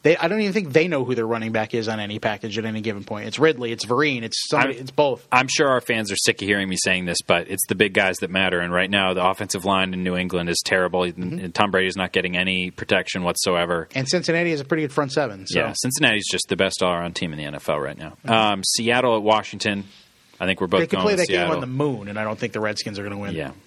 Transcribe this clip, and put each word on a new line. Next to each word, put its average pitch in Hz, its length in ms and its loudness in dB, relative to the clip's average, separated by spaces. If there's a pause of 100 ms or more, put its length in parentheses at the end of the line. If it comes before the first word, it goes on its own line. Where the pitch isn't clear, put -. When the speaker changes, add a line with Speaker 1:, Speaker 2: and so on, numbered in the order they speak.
Speaker 1:
they, 160 120 8
I 165 120 0
don't 214 120 0
even 202 120 0
think 175 200 -2
they 156 140 6
know 143 180 0
who 123 120 0
their 113 100 0
running 113 240 -2
back 110 240 -2
is 110 140 0
on 110 100 -2
any 104 220 -6
package 107 360 -4
at 110 80 -2
any 110 180 -4
given 101 200 -4
point. 107 240 -8
It's 110 100 -8
Ridley, 131 360 -2
it's 110 120 -10
Vereen, 123 380 0
it's - 260 -8
somebody, 135 280 0
Speaker 2:
I'm, 123 60 -14
Speaker 1:
it's 127 100 -14
both. 143 400 0
Speaker 2:
I'm 127 160 4
sure 147 220 2
our 123 100 4
fans 110 320 -2
are 95 40 -2
sick - 240 0
of 98 60 -4
hearing 98 220 2
me 92 80 -2
saying 92 300 0
this, 85 140 -2
but 85 300 2
it's 95 160 -4
the 104 80 -2
big 98 200 2
guys 95 240 2
that 90 120 -4
matter. 92 300 0
And 87 120 -2
right 92 160 2
now, 98 240 2
the 92 160 2
offensive 98 360 -2
line 95 300 2
in 92 100 -2
New 90 100 0
England 90 360 -2
is 85 140 0
terrible. 90 380 2
And, 87 140 0
Speaker 1:
Mm-hmm. 90 300 -6
Speaker 2:
and 85 80 -8
Tom 104 180 4
Brady's 92 240 2
not 92 160 0
getting 90 240 0
any 92 340 0
protection 95 540 0
whatsoever. 87 680 2
Speaker 1:
And 135 160 -2
Cincinnati 170 440 2
has 143 80 -2
a 135 40 -8
pretty 156 200 0
good 135 80 -4
front 143 180 0
seven. 120 380 -2
So. 87 100 -2
Speaker 2:
Yeah, 107 180 0
Cincinnati's 123 540 2
just - 180 -2
the 95 80 0
best 92 240 0
all-around 87 340 0
team 82 180 -4
in 76 60 -8
the 76 60 -6
N 73 120 -8
F - 120 -6
L 76 120 0
right 69 180 -6
now. 78 120 -12 (140)
Speaker 1:
Mm-hmm. - 60 -6
Speaker 2:
Um, 104 320 2
Seattle 120 540 2
at 107 80 0
Washington. 104 580 0 (560)
I 90 80 -2
think 92 140 0
we're 92 80 0
both 90 140 4
Speaker 1:
They 113 40 2
could - 120 -2
Speaker 2:
going 92 80 2
Speaker 1:
play 104 80 4
Speaker 2:
with - 80 2
Speaker 1:
that - 40 4
Speaker 2:
Seattle. 90 220 2
Speaker 1:
game - 80 0
on - 40 -4
the 127 60 -6
moon, 127 400 -2
and 104 140 -6
I - 20 -2
don't 107 160 -4
think 117 140 -4
the 107 80 -2
Redskins 104 400 -4
are - 20 -6
gonna 101 160 -6
win. 98 160 -6
Speaker 2:
Yeah. 71 160 -6 (160)